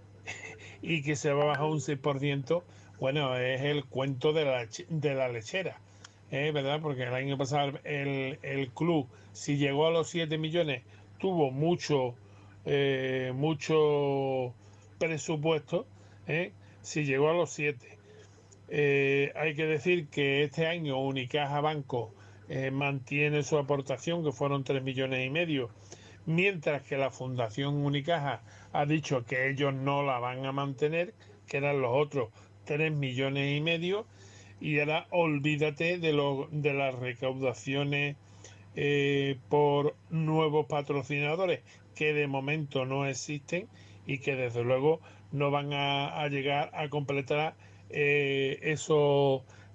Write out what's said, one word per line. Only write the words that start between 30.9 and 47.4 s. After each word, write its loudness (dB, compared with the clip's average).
que -4
eran 0
los 2
otros 0
tres 0
millones 0
y -2
medio, -2
y 0
ahora 0
olvídate 2
de 2
lo, 0
de 0
las 0
recaudaciones, -2
eh, 2
por 4
nuevos 2
patrocinadores, 0
que 0
de 0
momento -2
no -2
existen -6
y -4
que -2
desde -2
luego 4
no 0
van 0
a, 0
a 0
llegar 0
a -4
completar, -2